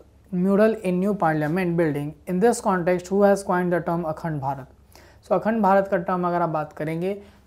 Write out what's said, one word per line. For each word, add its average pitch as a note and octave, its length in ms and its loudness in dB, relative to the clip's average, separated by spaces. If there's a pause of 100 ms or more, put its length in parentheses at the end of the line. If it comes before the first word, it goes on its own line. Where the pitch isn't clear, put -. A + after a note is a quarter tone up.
(320)
mural G3 520 2
in F3+ 160 0
new G3+ 140 0
parliament E3 640 0
building। D3+ 360 0 (160)
In F3+ 100 -2
this A#3 220 2
context, F3+ 480 0
who G3 140 0
has G3 200 4
coined F3+ 300 0
the E3+ 160 0
term E3+ 160 -2
अखंड D#3 360 -6
भारत? C3+ 280 -6 (580)
So - 60 -4
अखंड A3 300 0
भारत G3 260 4
का G3 80 0
टर्म F3+ 300 -2
अगर F3 160 0
आप E3 60 0
बात D#3 240 -4
करेंगे E3 420 -4 (320)